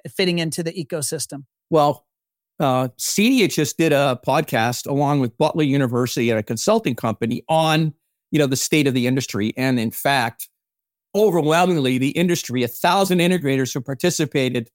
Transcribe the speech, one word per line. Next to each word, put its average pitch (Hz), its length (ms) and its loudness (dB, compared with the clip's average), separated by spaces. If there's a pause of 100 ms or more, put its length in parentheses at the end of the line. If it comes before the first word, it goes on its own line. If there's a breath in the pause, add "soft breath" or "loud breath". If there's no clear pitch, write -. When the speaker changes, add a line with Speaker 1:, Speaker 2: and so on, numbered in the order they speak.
(140)
Speaker 1:
fitting 180 240 0
into 165 240 -4
the 165 100 -6
ecosystem. 151 720 -8 (240)
Speaker 2:
Well, 147 360 2 (540)
uh, 131 280 0 (100)
cedia 220 520 2
just - 280 -2
did 160 140 4
a 139 320 2
podcast 127 640 0
along 143 340 0
with 123 180 -2
Butler 156 260 2
University 123 640 0
and 113 100 2
a 107 40 -2
consulting 165 520 0
company 117 540 -4
on, 160 460 2 (360)
you 151 80 0
know, 147 80 4
the 131 100 0
state 151 300 2
of 135 60 2
the 123 140 0
industry. 117 500 -2
And 131 240 0
in 110 100 -2
fact, 127 600 -2 (640)
overwhelmingly, 165 800 2
the 131 140 0
industry, 165 520 -2
a 120 60 -2
thousand 180 500 0
integrators 139 540 0
who 143 80 -6
participated, 127 960 -2